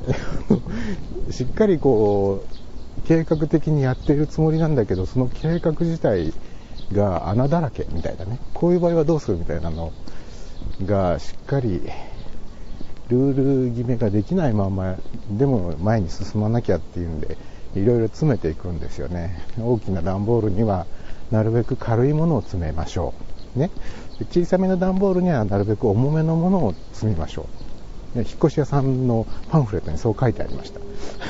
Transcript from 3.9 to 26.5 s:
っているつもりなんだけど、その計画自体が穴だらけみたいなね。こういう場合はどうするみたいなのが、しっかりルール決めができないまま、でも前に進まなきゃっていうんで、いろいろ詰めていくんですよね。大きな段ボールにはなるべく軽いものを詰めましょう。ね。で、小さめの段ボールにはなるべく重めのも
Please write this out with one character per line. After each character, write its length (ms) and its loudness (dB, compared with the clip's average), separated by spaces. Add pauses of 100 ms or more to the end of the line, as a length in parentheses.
っ 40 -2
て 160 0
い 40 4
る 100 2
つ 140 -4
も 120 4
り 60 2
な 80 2
ん 80 2
だ 120 2
け 80 0
ど、 120 -2
そ 120 -2
の 100 2
計 300 -2
画 220 0
自 180 0
体 340 0 (600)
が 360 0
穴 200 2
だ 120 2
ら 100 -2
け 220 -6
み 100 -2
た 80 -2
い 80 -8
な 60 -8
ね。 140 -4 (140)
こ 160 2
う 40 4
い 40 4
う 40 2
場 100 2
合 40 0
は 100 4
ど 120 2
う 40 0
す 100 -4
る 80 2
み 80 -2
た 100 0
い 60 -2
な 80 -2
の 220 -4 (920)
が、 340 2
し 240 -4
っ 40 -14
か 140 0
り 220 0 (1300)
ル 260 4
ー 340 2
ル 60 0
決 140 -2
め 80 2
が 140 2
で 120 2
き 120 -2
な 140 2
い 40 2
ま 180 2
ま、 260 -2 (340)
で 160 2
も 320 2
前 220 2
に 100 -2
進 300 -2
ま 80 2
な 140 2
き 100 2
ゃ 40 4
っ 40 -2
て 200 -6
い 60 -4
う 20 -4
ん 120 -4
で、 160 -2 (380)
い 100 0
ろ 120 4
い 40 4
ろ 80 2
詰 220 0
め 80 2
て 120 -2
い 40 -2
く 140 -6
ん 100 -4
で 120 -4
す 80 -4
よ 100 -4
ね。 340 -4 (160)
大 200 0
き 120 -4
な 120 0
段 220 0
ボ 140 2
ー 80 2
ル 40 0
に 120 2
は 240 0 (440)
な 120 4
る 80 2
べ 140 2
く 120 0
軽 320 2
い 40 2
も 140 2
の 100 2
を 60 2
詰 220 -2
め 80 -2
ま 140 -2
し 120 -6
ょ 160 -2 (420)
う。 20 0
ね。 120 2 (480)
で、 60 -4
小 200 2
さ 140 2
め 100 4
の 80 4
段 200 2
ボ 140 4
ー 40 2
ル 80 2
に 80 4
は 140 4
な 140 2
る 60 4
べ 120 2
く 120 2
重 220 4
め 120 2
の 140 2
も 140 2